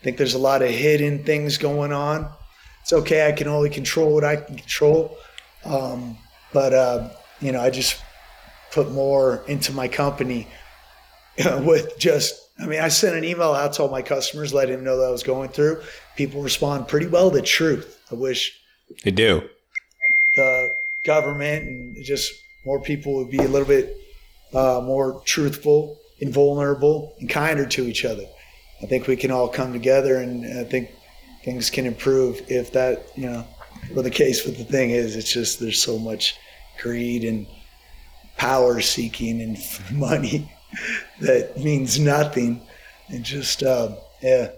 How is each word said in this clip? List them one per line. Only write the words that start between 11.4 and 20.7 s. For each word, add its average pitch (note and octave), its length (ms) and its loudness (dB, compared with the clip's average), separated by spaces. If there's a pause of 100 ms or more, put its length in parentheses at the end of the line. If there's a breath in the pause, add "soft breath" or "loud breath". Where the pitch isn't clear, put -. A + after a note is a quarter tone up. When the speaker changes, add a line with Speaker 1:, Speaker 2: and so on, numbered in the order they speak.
Speaker 1:
with D#3 380 4
just, D3 360 2 (260)
I - 60 -8
mean, D#3 140 -2
I E3 80 0
sent E3 280 2
an D#3+ 80 -4
email E3+ 280 2
out C#3+ 220 0
to - 80 0
all C#3 60 2
my C3 140 -4
customers, D3 500 -4
letting C3+ 220 2
them C3 100 -8
know C3 140 0
that C3 80 2
I B2+ 40 0
was B2 120 -4
going C3 280 -2
through. D#3 320 2 (340 loud breath)
People C#3 260 -4
respond C#3 460 -2
pretty D3+ 180 2
well F3 240 6
to - 120 4
truth. - 580 0 (100)
I A#2+ 60 -10
wish B2+ 440 -4 (440 soft breath)
Speaker 2:
They G2+ 80 2
do. G2 360 4 (880)
Speaker 1:
the C3 360 2 (340)